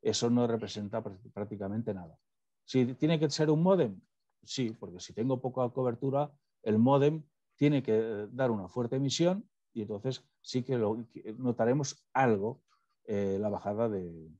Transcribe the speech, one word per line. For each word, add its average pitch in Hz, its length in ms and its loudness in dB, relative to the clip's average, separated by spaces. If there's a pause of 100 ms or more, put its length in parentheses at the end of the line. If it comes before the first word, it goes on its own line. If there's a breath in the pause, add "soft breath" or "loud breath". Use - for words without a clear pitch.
eso 113 280 0
no 120 180 4
representa 110 560 -4
pr-, 98 300 -14
prácticamente 101 600 -6
nada. 87 240 -12 (480)
¿Si 127 300 0
tiene 156 240 2
que 151 100 2
ser 151 200 2
un 156 120 4
módem? 165 380 4 (440)
Sí, 120 280 -4
porque 90 280 -14
si - 140 -16
tengo 131 280 0
poca 127 280 -2
cobertura, 135 640 -2 (320)
el 107 140 2
módem 139 460 6 (340)
tiene 143 260 4
que, 110 140 2
eh, 110 340 -2
dar 123 200 0
una 98 160 -2
fuerte 123 280 -4
emisión 165 540 0 (240)
y 113 80 -8
entonces 107 440 -6 (160)
sí 123 220 -4
que 131 140 -2
lo, 110 340 0
que - 260 -14
notaremos 123 760 0
algo, 113 480 2 (440)
eh, 98 340 -2
la 107 100 -2
bajada 104 400 -2
de 85 500 -8